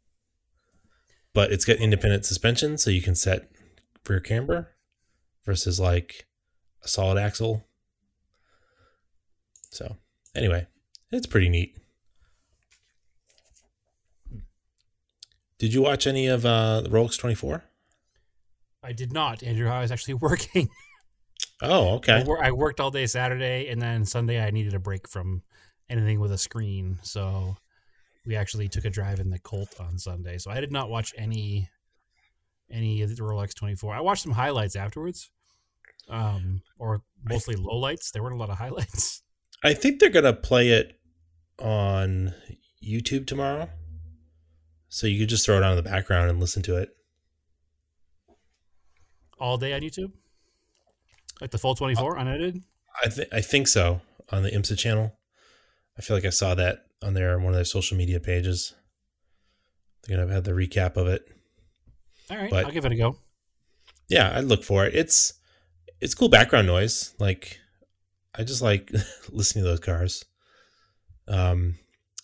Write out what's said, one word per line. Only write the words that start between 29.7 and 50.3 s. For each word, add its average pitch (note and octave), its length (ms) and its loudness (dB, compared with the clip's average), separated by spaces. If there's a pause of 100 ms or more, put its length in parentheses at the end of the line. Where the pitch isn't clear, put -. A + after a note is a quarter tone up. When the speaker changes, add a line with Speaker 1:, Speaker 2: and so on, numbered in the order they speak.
Speaker 2:
on F2+ 200 -8
Sunday. F2+ 400 -10
So G2 120 -10
I A#2 100 -6
did C#3 120 -8
not C3+ 160 -4
watch A2+ 300 -6
any, G#2+ 500 -4 (1000)
any A2 320 -2
of G#2 120 -2
the A2 80 -10
Rolex G#2 320 -6
twenty-four. G#2 380 -6
I A2+ 80 -8
watched F#3 220 -2
some D3+ 100 -4
highlights B2 420 -2
afterwards, D3+ 560 -8 (800)
um, G2+ 540 -4 (160)
or A2 240 -4 (260)
Speaker 1:
I A#2 60 -2
Speaker 2:
mostly A2+ 220 -2
lowlights. B2 540 -4
There G#2+ 120 -8
weren't B2 140 -8
a - 20 -8
lot A2 100 -8
of G2 80 -6
highlights. - 640 -6 (420)
Speaker 1:
I D3 80 6
think C#4 260 2
they're G4 120 8
gonna D3 240 6
play B2 340 4
it - 320 4 (580)
on F#2+ 760 0 (520)
YouTube A#2 400 -4
tomorrow, C#3 440 -6 (1200)
so - 160 -4
you G2+ 120 2
could A2 120 0
just A2+ 160 0
throw G#2 100 6
it F#2+ 60 6
on F#2+ 80 4
in F#2 60 4
the E2+ 60 0
background F#2 460 0
and F2 100 0
listen F2+ 260 -2
to F2+ 120 -2
it. F#2 140 -4 (2500)
Speaker 2:
All B2+ 160 0
day C3+ 160 -2
on C#3 80 -4
YouTube? F#3 320 -8 (1300)